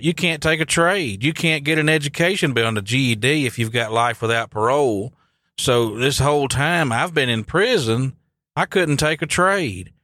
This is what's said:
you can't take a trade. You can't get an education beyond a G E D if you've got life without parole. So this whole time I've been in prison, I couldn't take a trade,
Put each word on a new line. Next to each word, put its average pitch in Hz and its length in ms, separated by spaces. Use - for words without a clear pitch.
you 156 120
can't 165 300
take 160 180
a 156 60
trade. 170 580
You 156 80
can't 156 320
get 156 140
an 151 100
education 156 640
beyond 113 240
a 104 60
G 123 300
E - 20
D 135 320
if 113 120
you've 113 140
got 117 200
life 117 280
without 113 300
parole. 117 640
So 117 400
this 127 220
whole 143 300
time 143 440
I've 156 220
been 135 160
in 110 140
prison, 135 720
I 170 100
couldn't 160 320
take 151 240
a 165 40
trade, 175 640